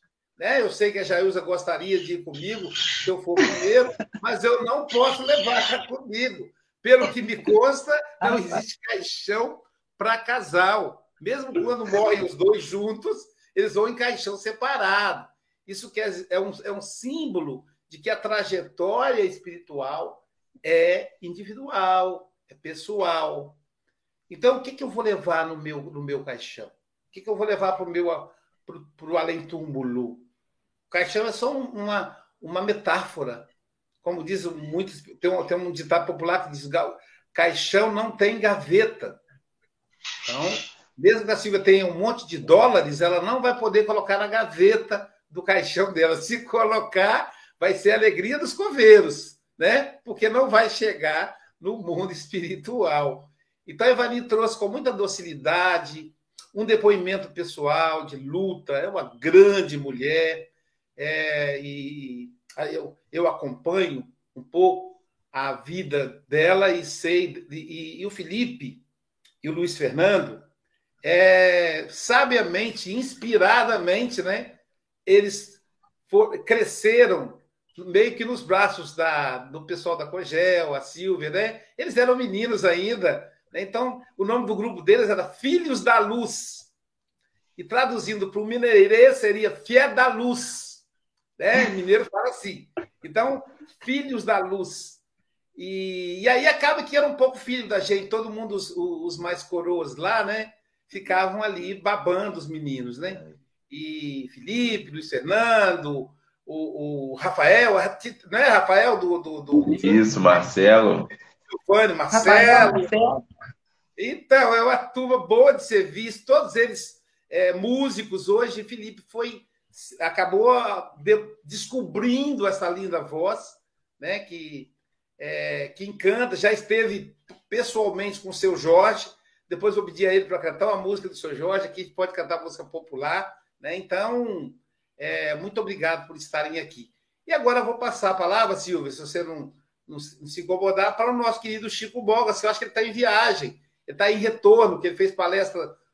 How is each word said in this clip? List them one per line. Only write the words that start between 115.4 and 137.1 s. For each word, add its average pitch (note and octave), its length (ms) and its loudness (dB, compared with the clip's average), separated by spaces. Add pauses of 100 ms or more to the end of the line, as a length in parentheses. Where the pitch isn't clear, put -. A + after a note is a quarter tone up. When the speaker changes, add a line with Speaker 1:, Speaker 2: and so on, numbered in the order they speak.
Speaker 1:
de C#4 100 -8
serviço, G3+ 640 -2
todos A3 300 2
eles, A3+ 460 -2 (280)
é, F3+ 240 2
músicos G#3 760 -4
hoje. A3 340 0
Felipe G#3+ 440 -18
foi, A#3 360 -10 (560)
acabou F#3+ 540 2 (440)
de-, G#3+ 460 0
descobrindo A#3+ 1040 -4
essa F#3+ 240 -2
linda F3 320 -6
voz, D#3 540 -6 (440)
né, F#3+ 200 -6
que, D#3 520 -18 (460)
é, D3 520 -8
que F#3+ 160 -16
encanta. G3+ 500 -2
Já G#3 160 2
esteve G#3 640 -2 (320)
pessoalmente G#3 720 -4
com F#3+ 100 -14
o F#3 40 -12
seu F#3 220 0
Jorge. F3+ 540 4 (400)
Depois G3 260 0
vou G3+ 100 -2
pedir F3 220 -2
a F#3 60 2
ele F#3+ 120 4
pra F3+ 140 -6
cantar E3 280 -4
uma G3 140 -2
música G3 280 -6
do - 60 -20
seu D3+ 200 -12
Jorge, F#3+ 340 -4
que F#3 160 -12
pode F#3 280 -4
cantar E3+ 280 -6
música E3 220 -14
popular, D#3+ 680 -8 (280)
né? D#3+ 180 -10
Então, G3+ 760 -6 (460)
é, D3+ 380 -6
muito G3+ 260 -8
obrigado D#3 460 -4
por D#3 100 -20
estarem D#3 420 -6
aqui. A#2+ 320 -16 (360)